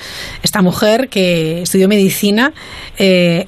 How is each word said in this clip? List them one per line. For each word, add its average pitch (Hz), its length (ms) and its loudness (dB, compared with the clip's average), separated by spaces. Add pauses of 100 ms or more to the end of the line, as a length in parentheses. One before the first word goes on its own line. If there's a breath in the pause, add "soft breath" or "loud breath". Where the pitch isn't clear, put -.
(420 loud breath)
esta - 200 -2
mujer 214 480 0
que 170 500 0
estudió 190 280 2
medicina, 208 640 2 (460 loud breath)
eh, 180 500 2